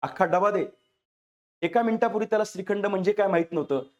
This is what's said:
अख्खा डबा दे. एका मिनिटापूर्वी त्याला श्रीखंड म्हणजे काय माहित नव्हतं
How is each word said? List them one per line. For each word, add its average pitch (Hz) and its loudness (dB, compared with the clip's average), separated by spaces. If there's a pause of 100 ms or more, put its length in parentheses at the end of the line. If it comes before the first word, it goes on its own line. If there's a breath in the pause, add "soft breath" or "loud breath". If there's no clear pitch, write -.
अख्खा - 0
डबा 180 2
दे. 190 0 (960)
एका 202 2
मिनिटापूर्वी 220 0
त्याला 214 0
श्रीखंड 202 -4
म्हणजे 196 0
काय 208 2
माहित 170 2
नव्हतं 139 -2 (180)